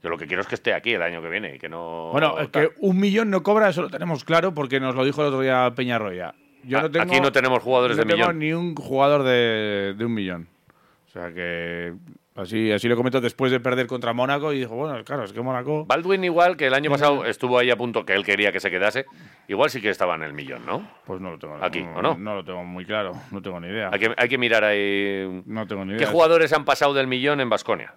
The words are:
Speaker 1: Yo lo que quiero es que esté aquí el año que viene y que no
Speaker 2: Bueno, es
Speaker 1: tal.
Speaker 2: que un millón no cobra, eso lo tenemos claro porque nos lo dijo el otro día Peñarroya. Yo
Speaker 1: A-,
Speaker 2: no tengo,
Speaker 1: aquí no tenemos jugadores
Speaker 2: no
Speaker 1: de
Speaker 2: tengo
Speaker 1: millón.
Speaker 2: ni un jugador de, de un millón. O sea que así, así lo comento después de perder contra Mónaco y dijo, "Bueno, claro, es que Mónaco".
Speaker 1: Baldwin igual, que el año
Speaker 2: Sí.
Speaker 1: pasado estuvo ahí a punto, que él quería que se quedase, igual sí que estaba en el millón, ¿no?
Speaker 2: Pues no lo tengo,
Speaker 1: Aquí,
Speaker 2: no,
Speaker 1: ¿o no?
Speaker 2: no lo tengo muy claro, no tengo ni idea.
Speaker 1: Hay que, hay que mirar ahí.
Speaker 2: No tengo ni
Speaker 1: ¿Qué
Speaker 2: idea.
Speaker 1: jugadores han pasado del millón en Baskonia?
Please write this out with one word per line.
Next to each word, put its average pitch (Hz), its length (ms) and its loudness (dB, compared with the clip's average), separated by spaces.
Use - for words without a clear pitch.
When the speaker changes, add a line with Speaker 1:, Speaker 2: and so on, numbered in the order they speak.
Speaker 1:
Yo 85 80 -6
lo 82 80 -4
que 82 80 -10
quiero 90 160 -2
es 98 60 -4
que 120 80 -4
esté 110 180 0
aquí 117 180 -2
el 90 120 0
año 85 180 -4
que 82 80 -8
viene 90 240 -6
y 65 60 -18
que 78 100 -12
no 82 420 -10
Speaker 2:
Bueno, 147 280 0
es 147 120 -6
Speaker 1:
tal. 156 180 2
Speaker 2:
que - 100 -6
un 190 200 2
millón 208 300 0
no 185 140 0
cobra, 208 260 4
eso 147 140 -2
lo - 80 -6
tenemos 165 320 -6
claro 165 320 2
porque 135 240 -2
nos 131 160 -2
lo 131 100 2
dijo 143 160 0
el 147 60 4
otro 131 140 0
día 127 340 4
Peñarroya. 107 580 -4
Yo 127 160 0
Speaker 1:
A-, - 20 2
Speaker 2:
no 160 80 0
tengo, 165 160 2
Speaker 1:
aquí 151 160 4
no 139 100 4
tenemos 127 300 4
jugadores 123 340 4
Speaker 2:
no 101 100 2
Speaker 1:
de 107 40 -2
Speaker 2:
tengo 107 140 4
Speaker 1:
millón. 165 160 2
Speaker 2:
ni 156 140 0
un 170 220 -4
jugador 139 460 2
de, 110 760 2
de 110 80 -4
un 117 120 -2
millón. 90 320 -4
O - 60 -20
sea 87 200 -10
que 85 640 -6
así, 110 380 -2
así 104 160 2
lo 120 80 4
comento 127 240 2
después 127 300 0
de 131 100 2
perder 123 260 0
contra 120 260 -4
Mónaco 143 380 0
y 139 80 -2
dijo, 117 160 -6
"Bueno, 135 300 -6
claro, 135 180 -6
es 98 80 -10
que 110 100 -10
Mónaco". 131 440 -4
Speaker 1:
Baldwin 180 400 0
igual, 175 320 4
que 147 100 0
el 127 60 4
año 143 160 2
Speaker 2:
Sí. 143 60 4
Speaker 1:
pasado 143 280 4
estuvo 123 360 0
ahí 123 120 4
a 113 60 4
punto, 117 260 -2
que 98 100 0
él 98 120 2
quería 101 260 2
que 92 80 -2
se 98 100 -2
quedase, 104 360 0
igual 117 220 2
sí 131 120 -6
que 104 80 0
estaba 90 260 0
en 78 80 -6
el 73 100 -8
millón, 65 320 -12
¿no? 131 200 -4
Speaker 2:
Pues 92 160 -10
no 92 100 -10
lo 80 80 -14
tengo, 76 220 -12
Speaker 1:
Aquí, 87 220 -2
Speaker 2:
no, 82 120 -12
Speaker 1:
¿o 87 60 -4
no? 143 180 0
Speaker 2:
no 104 160 -6
lo 95 80 -8
tengo 90 220 -10
muy 90 180 -12
claro, 101 300 -4
no 98 100 -10
tengo 90 200 -10
ni 85 80 -12
idea. 104 240 -6
Speaker 1:
Hay 101 60 -2
que, 113 180 2
hay 120 100 2
que 127 100 0
mirar 113 280 4
ahí. 98 800 0
Speaker 2:
No 107 220 -8
tengo 98 180 -6
ni 95 80 -8
Speaker 1:
¿Qué 113 100 -4
Speaker 2:
idea. - 80 2
Speaker 1:
jugadores 160 400 6
han 151 140 2
pasado 143 280 4
del 135 140 2
millón 131 320 0
en 123 100 0
Baskonia? - 480 -2